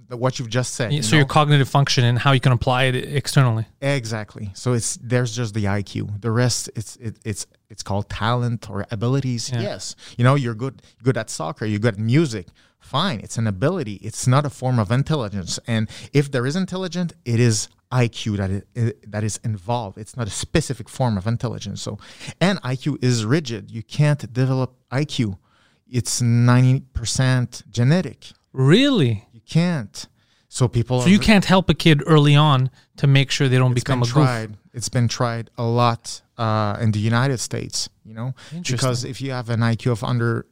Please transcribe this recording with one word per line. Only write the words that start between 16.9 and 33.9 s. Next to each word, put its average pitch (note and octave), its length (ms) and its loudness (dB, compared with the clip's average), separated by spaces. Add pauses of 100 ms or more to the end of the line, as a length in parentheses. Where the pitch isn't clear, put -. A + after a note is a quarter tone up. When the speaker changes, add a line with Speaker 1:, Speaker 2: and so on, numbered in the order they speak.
Speaker 1:
it A#2 160 0
is A2+ 280 2 (220)
I B2+ 180 2
Q G#2+ 280 -4
that F#2+ 140 -2
i-, G2 320 -6
i-, A2+ 100 0 (140)
that G#2 180 -4
is G#2+ 200 -4
involved. G#2+ 520 -6
It's - 180 -18
not A#2+ 120 -6
a G2+ 40 -6
specific - 600 -4
form A#2 260 0
of F#2 100 -4
intelligence. G#2+ 540 -6
So, A2 160 -8 (420)
and F#3 240 2
I B2+ 140 -4
Q C#3+ 240 -4
is B2 240 0
rigid. A#2 460 -2
You A2 120 -12
can't D3 480 0
develop C3 440 -2 (160)
I C3+ 160 -2
Q. G#2+ 320 -4 (520)
It's - 300 -4
ninety B2 600 4 (120)
percent B2+ 800 -2
genetic. C3+ 640 0 (200)
Speaker 2:
Really? C#3+ 800 4
Speaker 1:
You A#2 80 -20
can't. D#3+ 640 -2 (420)
So B2 200 0
people B2 320 0
Speaker 2:
So B2 60 0
Speaker 1:
are - 20 4
Speaker 2:
you G3 100 8
Speaker 1:
ve- - 60 -2
Speaker 2:
can't G#3 220 6
help F#3 240 4
a D#3 40 4
kid D3 320 4
early D3 300 6
on C3+ 340 4 (260)
to - 100 0
make C#3 240 4
sure C#3 180 0
they B2+ 80 4
don't B2+ 160 4
Speaker 1:
It's B2 100 0
Speaker 2:
become B2+ 180 0